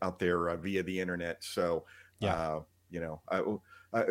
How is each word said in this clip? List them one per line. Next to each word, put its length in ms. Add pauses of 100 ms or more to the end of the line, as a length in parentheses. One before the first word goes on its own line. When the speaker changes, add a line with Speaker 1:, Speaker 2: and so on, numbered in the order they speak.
Speaker 1:
out 160
there, 320
uh, 60
via 260
the 180
internet. 440
So, 400 (340)
Speaker 2:
Yeah. 160
Speaker 1:
uh, 260 (300)
you 100
know, 280
I, 100 (540)
uh, 180